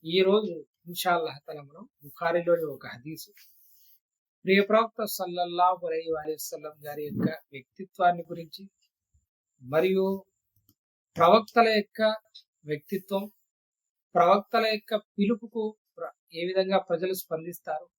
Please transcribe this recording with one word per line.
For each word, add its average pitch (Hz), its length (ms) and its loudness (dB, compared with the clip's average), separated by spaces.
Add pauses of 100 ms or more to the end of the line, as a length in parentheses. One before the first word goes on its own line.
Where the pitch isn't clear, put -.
ఈ 185 160 2
రోజు 190 440 2 (200)
ఇన్షా 175 280 0
అల్లాహ్ 156 240 -4
తఆలా 151 240 -14
మనం 160 260 -20 (140)
బుఖారీలోని 170 600 0
ఒక 139 240 -8
హదీసు, 139 460 -16 (1120)
ప్రియ 196 180 4
ప్రవక్త 220 420 2
సల్లల్లాహు 175 840 0
అలైహి 160 460 -4
వసల్లం 151 400 -10 (140)
గారి 147 160 -8
యొక్క - 380 -4 (120)
వ్యక్తిత్వాన్ని 175 720 -2
గురించి 165 460 -16 (960)
మరియు 190 600 0 (920)
ప్రవక్తల 214 520 6
యొక్క 214 340 0 (640)
వ్యక్తిత్వం, 196 680 -6 (840)
ప్రవక్తల 208 520 4
యొక్క 220 300 -4
పిలుపుకు 214 800 -2 (200)
ప్ర-, 165 160 -12 (220)
ఏ 170 120 -6
విధంగా 190 320 0
ప్రజలు 180 340 -2
స్పందిస్తారు 165 760 -8 (100)